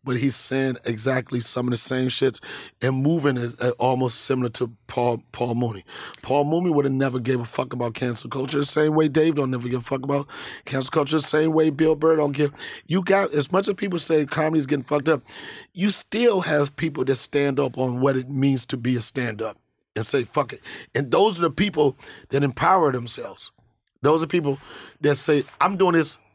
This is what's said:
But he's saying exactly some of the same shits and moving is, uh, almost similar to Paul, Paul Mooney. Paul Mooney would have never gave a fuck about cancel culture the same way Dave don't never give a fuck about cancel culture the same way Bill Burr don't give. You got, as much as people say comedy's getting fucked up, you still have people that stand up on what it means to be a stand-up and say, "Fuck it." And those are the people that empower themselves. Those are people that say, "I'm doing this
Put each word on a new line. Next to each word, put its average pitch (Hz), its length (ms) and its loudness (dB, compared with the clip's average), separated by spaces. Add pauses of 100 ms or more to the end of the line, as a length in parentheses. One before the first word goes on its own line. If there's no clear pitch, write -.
But 131 100 -2
he's 123 220 -2
saying 135 480 -2
exactly 120 560 -2
some 123 260 -4
of 123 40 0
the 117 60 -2
same 127 300 -2
shits 127 320 0 (420)
and 131 220 0
moving 147 320 2
is, 120 240 -4
uh, 123 200 2
almost 127 420 0
similar 123 300 0
to 117 200 -4 (160)
Paul, 120 340 0 (120)
Paul 123 220 -2
Mooney. 110 280 -2 (380)
Paul 143 240 2
Mooney 170 240 0
would 143 160 2
have 135 80 0
never 131 260 0
gave 123 220 -2
a 120 40 -6
fuck - 280 -6
about 120 220 -4
cancel 123 340 -4
culture 131 300 -4
the 143 60 0
same 151 300 2
way 156 140 4
Dave 156 260 4
don't 135 160 0
never 123 160 -4
give 123 140 -2
a - 20 -14
fuck 135 200 -4
about 139 220 -2 (380)
cancel 135 260 -4
culture 151 280 2
the 147 40 2
same 156 300 2
way 160 180 4
Bill 156 260 2
Burr 160 200 4
don't 147 160 0
give. 143 220 0 (340)
You 180 160 0
got, 190 300 2
as 147 180 0
much 196 160 2
as 202 60 -2
people 185 260 -4
say 151 260 2
comedy's 156 400 0
getting 139 200 -2
fucked 147 240 0
up, 143 120 2 (520)
you 190 160 0
still 214 500 2
have 147 380 0
people 156 260 -2
that 131 140 2
stand 143 420 0
up 131 180 -2
on 127 220 0
what 131 160 2
it 131 140 -2
means 135 380 2
to 135 100 -4
be 123 180 0
a 117 60 -2
stand-up 110 560 -6 (400)
and 110 80 -4
say, 131 180 0
"Fuck 127 300 -2
it." - 80 -18 (340)
And 123 160 0
those 196 260 4
are 170 40 -2
the 165 100 2
people 151 460 2 (320)
that 139 120 0
empower 151 520 2
themselves. 117 580 -10 (500)
Those 156 220 4
are 160 40 -4
people 143 300 0 (440)
that 143 160 4
say, 147 260 2 (160)
"I'm 190 160 0
doing 180 180 4
this 160 260 0 (160)